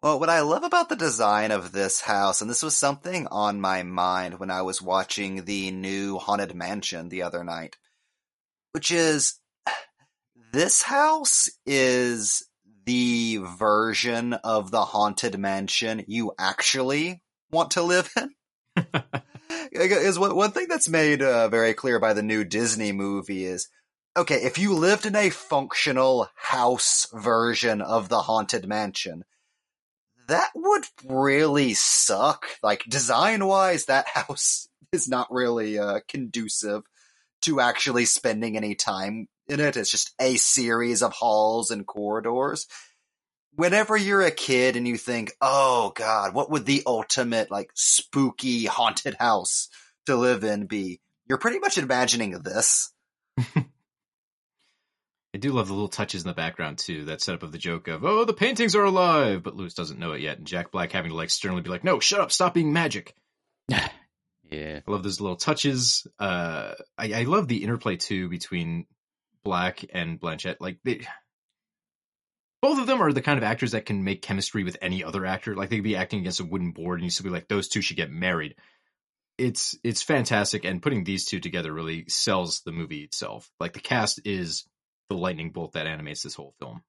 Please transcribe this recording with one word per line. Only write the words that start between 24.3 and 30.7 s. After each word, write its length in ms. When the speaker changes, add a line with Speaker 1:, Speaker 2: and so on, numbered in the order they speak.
Speaker 1:
if 160
you 160
lived 320
in 80
a 160
functional 1040
house 800
version 680
of 280
the 120
Haunted 460
Mansion, 560
that 260
would 300